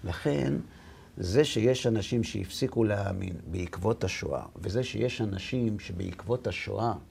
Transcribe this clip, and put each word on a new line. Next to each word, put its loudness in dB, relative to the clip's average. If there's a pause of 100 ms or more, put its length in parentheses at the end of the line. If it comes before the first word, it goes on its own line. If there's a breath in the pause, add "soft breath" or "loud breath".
לכן, 0 (640 loud breath)
זה 4
שיש 4
אנשים 2
שהפסיקו 0
להאמין 0 (160)
בעקבות 0
השואה, -2 (100)
וזה -2
שיש 0
אנשים 0
שבעקבות -4
השואה 0 (180)